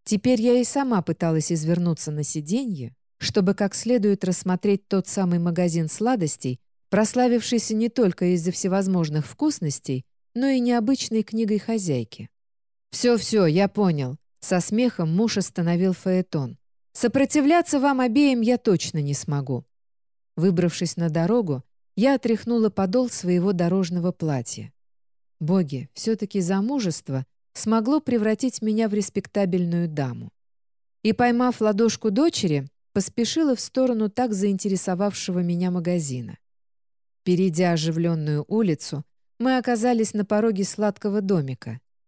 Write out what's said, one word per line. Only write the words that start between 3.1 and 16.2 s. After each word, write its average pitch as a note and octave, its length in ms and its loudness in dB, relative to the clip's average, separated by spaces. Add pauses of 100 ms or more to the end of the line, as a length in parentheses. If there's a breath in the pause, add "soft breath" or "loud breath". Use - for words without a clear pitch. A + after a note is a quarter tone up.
чтобы F#3+ 340 0
как G3 220 -2
следует G#3+ 480 0
рассмотреть F#3 640 0
тот G3 200 0
самый F3 320 0
магазин E3+ 480 0
сладостей, E3 720 -2 (300)
прославившийся A3+ 840 2
не A3+ 140 0
только F3+ 440 2
из-за F3 180 0
всевозможных F3+ 720 0
вкусностей, D3 800 -4 (280)
но B3+ 140 0
и C4 120 2
необычной A#3+ 640 0
книгой G#3+ 360 -2
хозяйки. E3 720 -4 (600)
«Всё, A#3+ 280 2
всё, G3+ 280 2
я F3 220 4
понял», D3+ 500 0 (220)
со F3+ 200 -2
смехом F3+ 560 0
муж G#3+ 220 0
остановил F3 560 0
фаэтон. F3 640 -2 (360)